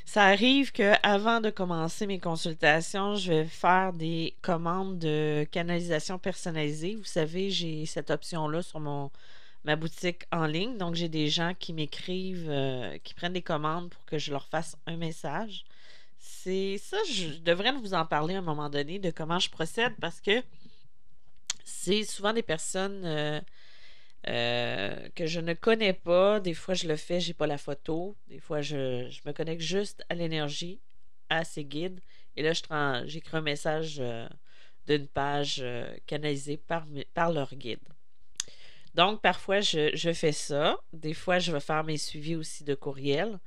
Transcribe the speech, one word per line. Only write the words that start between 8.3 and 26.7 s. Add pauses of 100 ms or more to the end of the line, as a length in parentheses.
sur
mon, (500)
ma
boutique
en
ligne.
Donc,
j'ai
des
gens
qui
m'écrivent,
euh,
qui
prennent
des
commandes
pour
que
je
leur
fasse (100)
un
message. (540)
C'est
ça, (120)
je
devrais
vous
en
parler
à
un
moment
donné
de
comment
je
procède
parce
que (1200)
c'est
souvent
des
personnes,
euh, (840)
euh,
que
je
ne
connais
pas.
Des
fois,